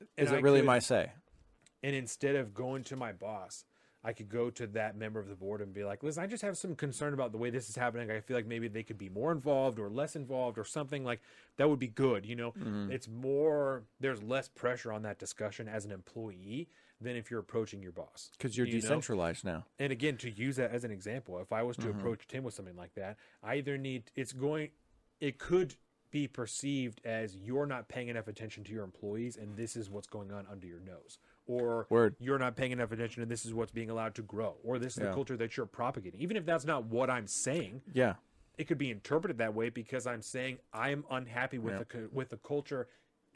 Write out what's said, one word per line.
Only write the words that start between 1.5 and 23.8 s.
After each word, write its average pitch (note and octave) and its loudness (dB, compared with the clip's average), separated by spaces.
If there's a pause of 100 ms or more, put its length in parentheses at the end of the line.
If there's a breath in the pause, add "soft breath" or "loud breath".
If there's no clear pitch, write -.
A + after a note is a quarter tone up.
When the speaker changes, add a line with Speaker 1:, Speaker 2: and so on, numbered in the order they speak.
Speaker 1:
and C#3 0
instead C3+ 2
of A#2+ 0
going B2+ -4
to C#3 -8
my B2 -4
boss, F#2+ -10 (380)
I A2+ -2
could G#2+ -10
go A#2+ 2
to A#2 -6
that G#2+ -2
member G#2+ -4
of G2 -6
the G2+ -10
board G2 -4
and G2+ -6
be G2+ -4
like, G2+ -2
"Listen, D#3 -2
I G3 -2
just A3 -6
have G3+ -2
some F3 -4
concern D3 -2
about B2+ 0
the A2 -4
way A#2+ 0
this A#2+ -2
is G#2+ -10
happening. A#2+ 0
I A2 0
feel B2 -2
like A2+ 0
maybe A#2 -2
they A2 -4
could A2 -10
be G2 -8
more A#2 2
involved C3+ 4
or G2+ -2
less C#3 -2
involved B2+ -2
or A2 -2
something." C#3 -4
Like, A#2+ -2 (380 soft breath)
that C#3 8
would C#3+ 6
be B2 0
good, A2 6
you A#2 -4
know? A#2+ -2
Speaker 2:
Mm-hmm. G#2 -2
Speaker 1:
It's B2 -4
more, C3+ 2 (160)
there's B2+ 0
less B2+ 0
pressure B2 -2
on G#2+ -4
that G#2+ -4
discussion G#2+ -4
as G#2+ -4
an G#2 -10
employee G#2 -8 (320 soft breath)
than B2 -4
if A2+ -8
you're A#2+ -2
approaching G#2 -2
your F#2 -10
boss. - -12
Speaker 2:
'Cause A2+ -2
you're B2 4
Speaker 1:
You A#2 0
know? A2+ 4
Speaker 2:
decentralized A2 2
now. E2+ -4 (120)
Speaker 1:
And C#3 0
again, C3 0
to B2 -8
use B2 -2
that B2 2
as A#2+ -2
an A2+ -6
example, G2+ -6
if F#2 -10
I A2+ 2
was A#2+ -2
to A2+ -2
Speaker 2:
Mm-hmm. G2+ -2
Speaker 1:
approach G#2+ -2
Tim C3+ -6
with A#2 -6
something F#2 -12
like E2 -14
that, G2+ -6 (260 soft breath)
I A2+ 0
either C#3 -2
need, C3 -6